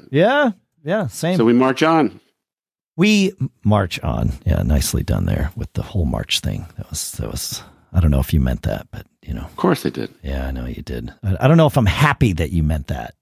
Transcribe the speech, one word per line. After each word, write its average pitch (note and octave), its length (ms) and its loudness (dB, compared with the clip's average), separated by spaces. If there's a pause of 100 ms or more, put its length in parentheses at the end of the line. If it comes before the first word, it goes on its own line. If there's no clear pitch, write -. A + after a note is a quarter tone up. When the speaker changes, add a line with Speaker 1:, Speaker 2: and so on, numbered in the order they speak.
(120)
Speaker 1:
Yeah, A#3+ 400 2 (320)
yeah, F3 240 -2
same. E3+ 300 -4
Speaker 2:
So A#2+ 80 4
we A#2 80 6
march C3 300 2
on. D#3 360 2 (760)
Speaker 1:
We G3 360 4 (100)
m-, C3 80 -4 (140)
march G#2 380 0
on. A1+ 320 -2 (120)
Yeah, - 160 2
nicely - 420 0
done G1+ 220 0
there - 300 -2
with - 180 -10
the - 100 -4
whole F2+ 220 -4
march A#1 360 -4
thing. - 240 -6 (120)
That - 120 -12
was, - 240 -8
that A1 180 -8
was, - 320 -10 (280)
I F2+ 80 0
don't D#2+ 120 4
know C#2 80 4
if - 140 -2
you D#2+ 60 4
meant B1 240 0
that, - 280 -4
but, - 160 -16 (140)
you - 120 -8
know. - 100 -8
Speaker 2:
Of - 120 -16
course - 300 0
I C#2+ 40 -2
did. A1 320 -8
Speaker 1:
Yeah, C2+ 260 -6
I C2 40 -6
know B1 140 -8
you A#1+ 160 -10
did. A#1+ 320 -10 (100)
I, F#2+ 180 0
I B2+ 60 4
don't E3 100 8
know D#3+ 100 8
if C3+ 100 0
I'm A#2+ 80 4
happy C3 480 2
that D2+ 180 -2
you E2 100 0
meant D2+ 260 0
that. A#1 340 -8